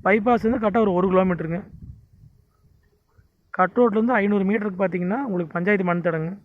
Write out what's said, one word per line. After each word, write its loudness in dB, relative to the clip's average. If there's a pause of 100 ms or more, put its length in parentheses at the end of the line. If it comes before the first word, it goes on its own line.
பைபாஸ் 2
வந்து 0
கரெக்டா 2
ஒரு, 2
ஒரு 2
கிலோமீட்டருங்க. 0 (1900)
கட் 0
ரோட்லேருந்து 2
ஐந்நூறு 2
மீட்டருக்கு -2
பார்த்தீங்கன்னா, -2
உங்களுக்கு -4
பஞ்சாயத்து 0
மண் -2
தடங்க. -2 (140)